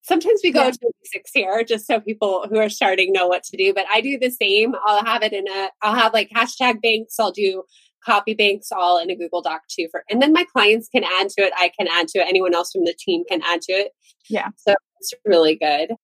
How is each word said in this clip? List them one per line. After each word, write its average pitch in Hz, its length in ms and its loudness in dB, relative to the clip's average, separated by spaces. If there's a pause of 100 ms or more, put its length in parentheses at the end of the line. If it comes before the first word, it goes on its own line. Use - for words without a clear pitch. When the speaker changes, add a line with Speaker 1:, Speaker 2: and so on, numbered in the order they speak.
Speaker 1:
Sometimes 370 400 2
we 349 80 4
go 277 120 4
Speaker 2:
Yeah. 254 80 4
Speaker 1:
to 240 80 -12
the 453 120 -2 (120)
basics - 300 -14
here, 220 300 0
just 220 220 -4
so 226 140 0
people 208 500 -2
who 214 100 0
are 214 100 2
starting 190 420 0
know 180 160 2
what 180 180 0
to 190 120 -14
do. 190 160 2
But 190 180 -2
I 226 100 2
do 269 160 -4
the 254 120 0
same. 214 440 0 (120)
I'll 214 180 2
have 226 200 -2
it 214 100 -2
in 196 140 -6
a, 196 220 -6 (120)
I'll 214 140 0
have, 226 180 -2
like, 214 160 -2
hashtag 233 520 -2
banks. 226 380 -2
I'll 202 120 0
do 190 320 -2 (420)
copy 220 280 0
banks 202 380 0
all 180 260 2
in 170 120 -2
a 180 60 -4
Google 170 260 -6
Doc 160 280 -6
too. 170 220 -6
For, - 180 -8
and 226 120 2
then 302 100 6
my 349 140 4
clients 220 420 2
can 208 160 0
add 185 260 0
to 202 120 -2
it. 190 160 2
I 180 200 2
can 185 140 -2
add 170 180 0
to 196 100 -2
it. 170 100 2
Anyone 185 240 2
else 170 180 -2
from 180 140 -2
the 170 120 -2
team 175 320 -2
can 180 140 -2
add 170 200 -2
to 185 100 -4
it. 202 180 -2 (380)
Speaker 2:
Yeah. 202 260 -4
Speaker 1:
So 202 200 2 (260)
it's - 120 -10 (120)
really 165 300 6
good. 151 340 -2 (140)